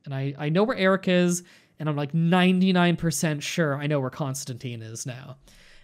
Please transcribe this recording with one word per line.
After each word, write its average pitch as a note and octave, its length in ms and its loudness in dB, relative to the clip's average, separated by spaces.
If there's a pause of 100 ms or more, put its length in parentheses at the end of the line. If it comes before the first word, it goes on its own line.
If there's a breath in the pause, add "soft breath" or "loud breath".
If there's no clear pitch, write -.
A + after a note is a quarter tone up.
And C#3 80 -10
I, C#3 240 -4
I D3+ 120 -4
know F3+ 140 4
where A3 140 -2
Eric F#3+ 300 2
is, F3+ 360 2 (360 soft breath)
and D3+ 100 -4
I'm, D3 60 0
like, C#3+ 180 -6
ninety-nine F3+ 840 4
percent D#3 460 -2
sure D3 340 -2
I C#3+ 120 -4
know D3 120 0
where C3 120 -4
Constantine C3 680 -8
is A2+ 240 -12
now. C3 320 -12 (460 soft breath)